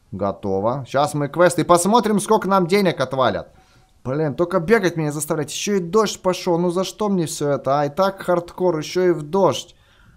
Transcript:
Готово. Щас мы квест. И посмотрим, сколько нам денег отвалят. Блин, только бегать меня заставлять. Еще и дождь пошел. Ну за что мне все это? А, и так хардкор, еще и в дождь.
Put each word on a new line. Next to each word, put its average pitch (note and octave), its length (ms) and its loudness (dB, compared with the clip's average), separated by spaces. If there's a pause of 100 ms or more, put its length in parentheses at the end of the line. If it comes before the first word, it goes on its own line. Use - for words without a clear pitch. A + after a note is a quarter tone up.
(100)
Готово. G2+ 760 -2
Щас C#3+ 280 0
мы C#3+ 140 -2
квест. E3+ 300 4
И D3+ 60 2
посмотрим, G3 560 4
сколько G#3+ 280 0
нам F#3+ 180 4
денег F3+ 340 2
отвалят. B2+ 480 0 (560)
Блин, C#3+ 300 -2
только F3 260 0
бегать F#3 360 2
меня D3+ 140 -2
заставлять. D3+ 400 -4
Еще - 260 -4
и F#3+ 40 0
дождь F3+ 400 -2
пошел. F3+ 380 -2
Ну F3 120 0
за F3+ 140 -2
что G#3 240 -6
мне F#3 160 0
все D3 240 -6
это? C#3 320 0
А, D3 60 0
и - 20 -2
так F#3+ 320 -2
хардкор, F3 580 -2
еще E3 260 -2
и F3 80 4
в D3+ 100 -2
дождь. D3+ 520 0 (420)